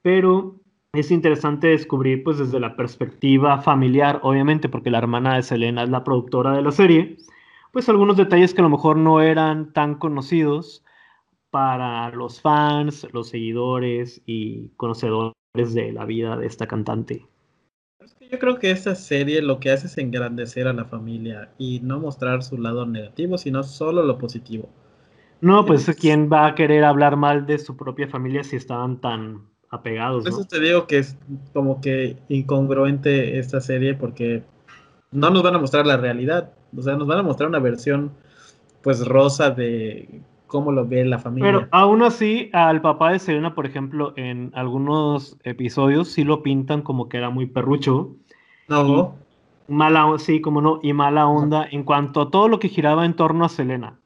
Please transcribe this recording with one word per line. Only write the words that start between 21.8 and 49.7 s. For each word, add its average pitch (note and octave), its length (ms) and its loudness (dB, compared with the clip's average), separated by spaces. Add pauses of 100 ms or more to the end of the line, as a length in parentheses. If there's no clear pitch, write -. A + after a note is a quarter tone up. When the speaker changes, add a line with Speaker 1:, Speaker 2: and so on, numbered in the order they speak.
Speaker 2:
mostrar B2+ 420 -4
su B2+ 140 -12
lado A#2 280 -6
negativo, A#2 520 -8
sino C3+ 260 -6
solo D#3+ 400 -2
lo C3+ 140 0
positivo. A2+ 500 -10 (720)
Speaker 1:
No, G3 260 6
pues, D3 160 4
Speaker 2:
Entonces D3+ 200 -4
Speaker 1:
¿quién D3+ 280 4
va D3+ 180 6
a D3+ 80 0
querer D3+ 280 4
hablar C#3+ 320 4
mal C#3+ 300 2
de D3 120 -2
su C#3 200 -12
propia C3+ 320 -10
familia C3 340 -6
si C3+ 140 -10
estaban B2 420 -8
tan A2 460 -8 (240)
apegados, A#2 540 -6
Speaker 2:
Por - 100 -4
eso G3 80 -6
Speaker 1:
no? F#3 60 -10
Speaker 2:
te E3 120 -6
digo E3+ 280 2
que D3 100 0
es C#3 200 -2 (360)
como C3+ 260 -2
que C3 380 -4 (100)
incongruente C3+ 1120 0
esta C3 220 -4
serie C3+ 320 -2
porque A#2 500 -6 (680)
no C#3+ 180 2
nos F#3 140 4
van F3+ 120 2
a E3+ 40 2
mostrar D3 260 2
la C#3+ 100 4
realidad, B2+ 560 -4 (260)
o B2+ 40 -12
sea, C#3 140 -2
nos D3 120 -4
van E3+ 120 0
a G3+ 40 -2
mostrar D3+ 260 -2
una E3 100 -2
versión, C#3 520 -2 (680)
pues, B2 240 0
rosa C#3 460 4
de A#2 720 -8 (260)
cómo C#3+ 260 -4
lo B2+ 120 0
ve B2+ 200 0
la B2 140 0
familia. B2+ 300 -2
Speaker 1:
Pero C#3 220 2
aún G3+ 300 6
así, A#3 520 0
al D#3+ 280 4
papá D#3+ 320 2
de F#3+ 60 0
Selena, D#3+ 360 -4
por C#3+ 100 -4
ejemplo, C#3 520 -6
en B2 360 -10
algunos C#3 920 -2
episodios C#3 640 0
sí D#3 160 -2
lo D3+ 180 0
pintan C#3 380 -2
como B2+ 260 -6
que B2 100 -8
era A#2+ 120 -6
muy B2+ 160 -4
perrucho. C#3 720 -2 (520)
Speaker 2:
No. D3 480 2 (520)
Speaker 1:
Y C#3+ 60 -6